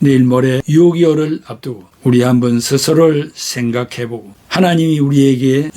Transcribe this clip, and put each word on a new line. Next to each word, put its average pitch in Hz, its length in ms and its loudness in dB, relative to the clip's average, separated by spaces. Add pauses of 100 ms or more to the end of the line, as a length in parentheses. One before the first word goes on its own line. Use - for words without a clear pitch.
내일 135 200 4
모레 127 440 0
육이오를 160 800 2
앞두고 113 380 -14 (200)
우리 123 200 2
한번 123 360 0
스스로를 151 760 0
생각해보고 120 1000 -8 (140)
하나님이 165 520 0
우리에게 139 760 0